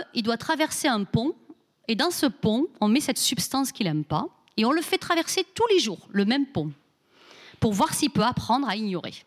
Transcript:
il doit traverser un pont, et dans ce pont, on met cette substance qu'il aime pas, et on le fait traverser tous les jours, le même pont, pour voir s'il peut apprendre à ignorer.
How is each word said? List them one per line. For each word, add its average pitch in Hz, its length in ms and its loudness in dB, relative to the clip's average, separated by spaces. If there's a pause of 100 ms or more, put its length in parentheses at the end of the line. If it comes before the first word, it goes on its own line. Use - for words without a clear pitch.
(140)
il 233 100 -2
doit 226 140 0
traverser 311 500 -2
un 220 160 2
pont, 233 300 0 (560)
et 226 60 0
dans 311 160 2
ce - 160 2
pont, 233 400 0 (120)
on 208 80 2
met 226 140 4
cette - 160 -2
substance - 560 -2
qu'il 208 140 -2
aime 151 180 -2
pas, 180 220 -2 (280)
et 214 80 0
on 233 80 4
le 330 100 0
fait 381 160 -2
traverser 339 560 0
tous 466 160 2
les 381 100 6
jours, 208 320 -4
le 202 120 2
même 262 220 2
pont, 156 260 -4 (880)
pour 226 140 0
voir 240 200 2
s'il 285 180 0
peut 208 120 2
apprendre 247 460 0
à 196 80 -4
ignorer. 196 360 -4 (140)